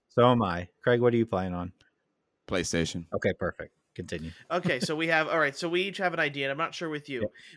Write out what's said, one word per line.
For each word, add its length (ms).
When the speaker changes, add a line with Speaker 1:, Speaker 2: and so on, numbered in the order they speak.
Speaker 1:
So 220
am 100
I. 280
Craig, 200
what 120
are 40
you 80
playing 280
on? 200
Speaker 2:
PlayStation. 640
Speaker 1:
Okay, 260
perfect. 340
Continue. 380
Speaker 3:
Okay, 300
Speaker 1:
<laughs> 0
Speaker 3:
so 160
we 120
have, 200
all 120
right, 160
so 120
we 140
each 160
have 160
an 80
idea, 240
and 60
I'm 60
not 160
sure 160
with 200
you, 120
Speaker 1:
Yep. 100